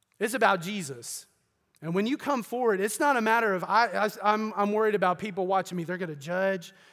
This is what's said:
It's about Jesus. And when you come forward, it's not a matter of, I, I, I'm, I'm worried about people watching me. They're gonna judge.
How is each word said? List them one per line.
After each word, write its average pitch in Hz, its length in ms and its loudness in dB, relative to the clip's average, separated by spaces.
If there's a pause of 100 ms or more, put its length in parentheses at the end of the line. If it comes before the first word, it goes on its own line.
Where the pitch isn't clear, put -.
(200)
It's 220 140 -2
about 202 280 2
Jesus. 156 640 -10 (560)
And 165 140 -4
when 202 140 2
you 277 80 -2
come 262 260 0
forward, 226 380 0
it's 208 180 -2
not 285 180 4
a 233 40 2
matter 220 340 4
of, 180 80 -2
I, 220 240 4
I, 196 240 0 (140)
I'm, 214 320 2
I'm 202 160 2
worried 214 240 2
about 180 240 2
people 190 260 -4
watching 185 300 0
me. 170 80 -4
They're 175 120 -6
gonna 175 200 -8
judge. 180 560 -4 (200)